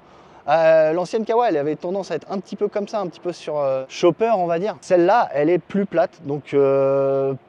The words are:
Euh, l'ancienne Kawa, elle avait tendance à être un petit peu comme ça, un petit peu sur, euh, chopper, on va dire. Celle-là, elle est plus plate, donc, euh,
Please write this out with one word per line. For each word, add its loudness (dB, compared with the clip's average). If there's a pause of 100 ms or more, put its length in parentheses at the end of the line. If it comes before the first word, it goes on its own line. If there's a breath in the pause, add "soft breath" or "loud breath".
(460 loud breath)
Euh, 4
l'ancienne -2
Kawa, 0
elle 0
avait -2
tendance -6
à -4
être -12
un -6
petit -14
peu -4
comme -6
ça, -6
un -4
petit -14
peu -8
sur, -10
euh, -2
chopper, 2
on 0
va -2
dire. -6
Celle-là, 2
elle 0
est 2
plus -4
plate, -2
donc, -8
euh, 2 (160)